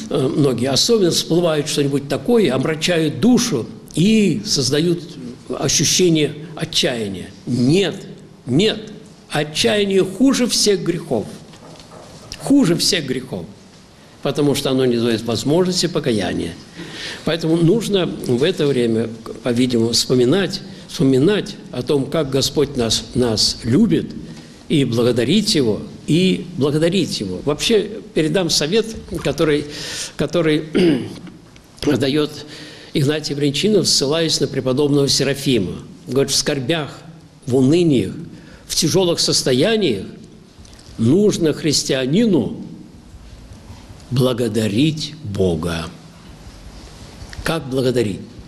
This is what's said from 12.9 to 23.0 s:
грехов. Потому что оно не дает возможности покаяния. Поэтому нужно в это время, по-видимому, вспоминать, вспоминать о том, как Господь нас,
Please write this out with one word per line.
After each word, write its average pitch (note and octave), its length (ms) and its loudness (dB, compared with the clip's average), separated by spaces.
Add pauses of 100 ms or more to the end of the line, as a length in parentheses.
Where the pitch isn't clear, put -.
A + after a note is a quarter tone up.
грехов. B2 400 -6 (760)
Потому C#3+ 340 0
что - 160 -2
оно C3 140 2
не A#2+ 120 2
дает A2+ 260 0
возможности E3+ 640 0
покаяния. F#2+ 680 -2 (720)
Поэтому D#3+ 340 0
нужно F3+ 480 4
в B2+ 380 -2
это E3+ 220 0
время, A#2 440 2 (340)
по-видимому, A#2+ 480 2
вспоминать, C3 720 2 (260)
вспоминать D3 680 2 (160)
о B2 120 -6
том, C#3 220 0
как D#3 240 -2
Господь C#3 480 0
нас, A2+ 360 -2